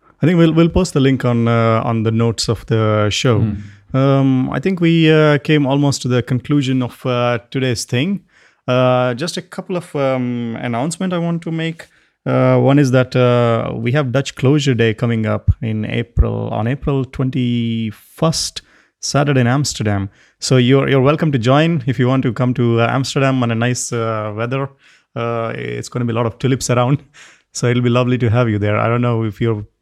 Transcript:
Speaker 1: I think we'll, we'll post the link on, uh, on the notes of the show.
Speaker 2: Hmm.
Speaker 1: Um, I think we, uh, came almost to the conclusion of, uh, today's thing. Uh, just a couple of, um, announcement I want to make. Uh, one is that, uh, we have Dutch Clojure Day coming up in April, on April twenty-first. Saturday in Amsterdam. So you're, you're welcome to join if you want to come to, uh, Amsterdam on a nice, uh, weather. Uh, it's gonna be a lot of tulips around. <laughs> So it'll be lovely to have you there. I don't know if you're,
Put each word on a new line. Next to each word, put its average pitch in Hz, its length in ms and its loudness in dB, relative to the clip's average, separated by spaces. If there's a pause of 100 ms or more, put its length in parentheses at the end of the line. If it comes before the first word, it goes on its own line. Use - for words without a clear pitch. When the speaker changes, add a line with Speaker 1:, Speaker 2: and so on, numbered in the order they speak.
(220)
Speaker 1:
I - 60 0
think 180 100 2
we'll, 165 160 4
we'll 165 160 4
post 180 240 -2
the 151 60 0
link 131 260 2
on, 117 220 2
uh, 113 360 2
on 113 200 -2
the 110 80 0
notes 113 360 -2
of 113 200 -4
the 107 420 2
show. 110 300 0
Speaker 2:
Hmm. 107 580 -4
Speaker 1:
Um, 135 540 2
I 143 80 -4
think 180 220 -2
we, 165 300 4
uh, 156 280 4
came 151 260 2
almost 139 380 0
to - 40 -4
the 123 140 2
conclusion 131 600 -2
of, - 240 -10
uh, 120 320 0 (100)
today's 131 360 -4
thing. 165 380 -2 (440)
Uh, 127 480 2
just 160 200 -6
a 190 60 -6
couple - 340 -10
of, 170 200 -8
um, 123 680 -2
announcement 139 500 -4
I 180 60 -2
want 170 240 -4
to 165 100 -8
make. 160 360 -6 (360)
Uh, 127 360 2
one 131 180 4
is 139 140 4
that, 127 240 2
uh, 123 580 2
we 117 200 -4
have 143 180 0
Dutch 135 240 -2
Clojure 139 420 2
Day 113 160 2
coming 117 320 -2
up 107 240 -2 (100)
in 110 260 -4
April, 113 640 -2
on 110 180 -2
April 135 360 -2
twenty-first. 120 1600 -4 (400)
Saturday 139 400 0
in 120 60 2
Amsterdam. 107 640 -2 (300)
So - 180 2
you're, 135 320 4
you're 135 120 2
welcome 156 300 2
to 139 80 0
join 143 480 2
if 127 120 -2
you 123 80 2
want 131 160 0
to 123 100 -2
come 123 220 0
to, 117 260 2
uh, 117 80 4
Amsterdam 131 540 0
on 117 80 0
a 113 40 -2
nice, 120 380 -2
uh, 110 420 -4
weather. 131 340 -4 (460)
Uh, 117 400 -4
it's 120 340 -8
gonna 120 160 -4
be 117 60 -2
a 113 40 -4
lot 120 100 0
of 113 140 -4
tulips 131 300 -2
around. 123 400 2
<laughs> - 40 -20 (380)
So - 160 -6
it'll 120 140 0
be 120 80 0
lovely 123 300 2
to 120 100 2
have 120 180 2
you 104 120 0
there. 104 180 0
I 110 100 0
don't 120 140 0
know 117 220 0
if 110 180 -6
you're, 113 240 -2 (160)